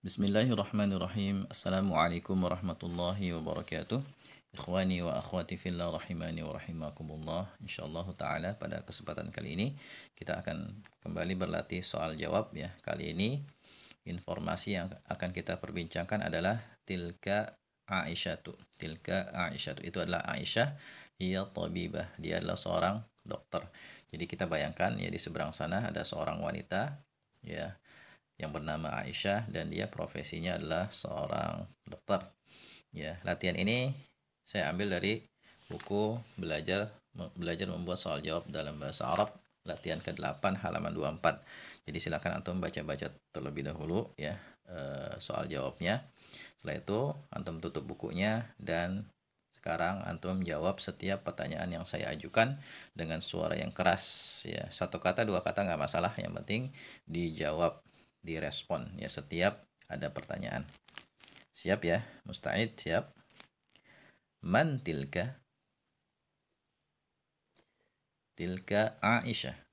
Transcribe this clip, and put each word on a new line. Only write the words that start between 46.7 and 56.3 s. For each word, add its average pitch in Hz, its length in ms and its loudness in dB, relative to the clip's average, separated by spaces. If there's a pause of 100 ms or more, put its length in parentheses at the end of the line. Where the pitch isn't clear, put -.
itu 107 200 2 (360)
antum 85 240 -4
tutup 80 240 -4
bukunya 107 720 0
dan 87 480 0 (560)
sekarang 85 480 2
antum 92 400 0
jawab 82 320 2
setiap - 480 -2
pertanyaan 80 400 -2
yang 85 160 -2
saya - 320 -2
ajukan 127 400 4 (400)
dengan 82 240 -2
suara 80 400 0
yang 76 80 -2
keras - 800 2
ya. - 240 -2
Satu - 240 -2
kata, 98 320 4
dua 90 160 2
kata 101 240 2
nggak 78 140 2 (100)
masalah, 87 240 2
yang - 240 -4